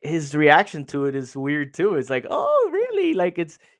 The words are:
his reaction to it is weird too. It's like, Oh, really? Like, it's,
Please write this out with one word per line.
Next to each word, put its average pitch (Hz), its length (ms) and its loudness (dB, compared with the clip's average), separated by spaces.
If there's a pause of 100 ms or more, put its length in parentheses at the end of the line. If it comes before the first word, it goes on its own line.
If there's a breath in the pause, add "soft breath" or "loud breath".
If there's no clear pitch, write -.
his 147 340 -6
reaction 151 500 4
to 143 200 -4
it 139 100 -2
is 127 200 -8
weird 139 380 -4
too. 190 220 0
It's 127 140 -2
like, 131 200 -2
Oh, 571 420 2
really? 403 420 -2
Like, 180 260 0
it's, 165 180 -6 (220 soft breath)